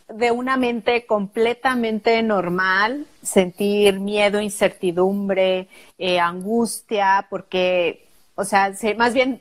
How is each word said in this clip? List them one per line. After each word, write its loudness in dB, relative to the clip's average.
de -2
una -2
mente -2
completamente 0
normal 0
sentir 2
miedo, 0
incertidumbre, 0
eh, 0
angustia, 0
porque, -2
o -6
sea, 2
se-, -4
más 2
bien 0